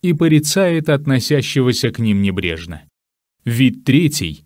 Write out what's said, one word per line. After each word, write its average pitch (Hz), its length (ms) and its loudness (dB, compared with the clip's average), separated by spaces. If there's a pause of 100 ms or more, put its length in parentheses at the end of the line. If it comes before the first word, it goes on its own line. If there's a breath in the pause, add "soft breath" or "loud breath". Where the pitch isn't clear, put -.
и 180 100 0
порицает 160 760 2
относящегося 131 1000 0
к - 80 -12
ним 104 220 2
небрежно. 87 600 -4 (640)
Вид 123 400 0
третий. 135 600 0